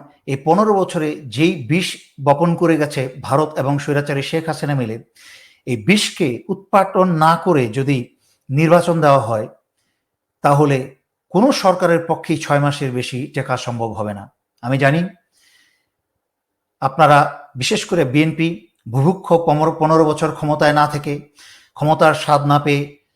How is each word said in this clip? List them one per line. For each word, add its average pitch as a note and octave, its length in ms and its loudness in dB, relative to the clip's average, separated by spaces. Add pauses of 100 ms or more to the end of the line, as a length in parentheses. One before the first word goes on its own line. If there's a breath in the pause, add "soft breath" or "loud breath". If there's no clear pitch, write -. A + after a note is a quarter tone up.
(260 soft breath)
এই C#3 100 -4
পনেরো F#3+ 380 2
বছরে D#3 460 -2
যেই C#3+ 460 -2
বিষ F3 300 -2 (280)
বপন D3+ 300 2
করে E3 220 2
গেছে C#3+ 440 -4
ভারত D3+ 380 -2
এবং C#3+ 200 -2
স্বৈরাচারী C#3+ 440 -4
শেখ D#3+ 240 -6
হাসিনা D3 280 -4
মিলে, A#2 300 -4 (640 soft breath)
এই B2 100 -2
বিষকে C3 720 -2
উৎপাটন F#3+ 640 0
না D#3+ 240 2
করে D3 320 0
যদি C3 480 -4 (340)
নির্বাচন E3 500 2
দেওয়া C#3 200 6
হয়, A2 280 -4 (960)
তাহলে C#3+ 560 2 (320)
কোনো B3 220 2
সরকারের F3+ 560 2
পক্ষেই D#3+ 300 -4
ছয় D3 200 0
মাসের C#3+ 340 -2
বেশি B2+ 340 -6
টেকা C3 300 -6
সম্ভব A#2 360 -6
হবে G#2+ 220 -6
না। G2+ 180 -16 (300)
আমি B2+ 160 -2
জানি D#3 300 0 (1700)
আপনারা, C#3+ 720 2
বিশেষ B2+ 300 -4
করে E3+ 200 0
বিএনপি D#3 640 -2 (220)
ভুভুক্ষ D#3 420 0
পমর-, D#3+ 400 2
পনেরো D#3+ 320 2
বছর D3+ 280 -2
ক্ষমতায় D3+ 400 0
না D3 140 2
থেকে, C#3+ 340 -6 (540 soft breath)
ক্ষমতার D#3 400 2
স্বাদ C#3+ 320 0
না C#3+ 120 4
পেয়ে, C#3+ 400 -2 (180)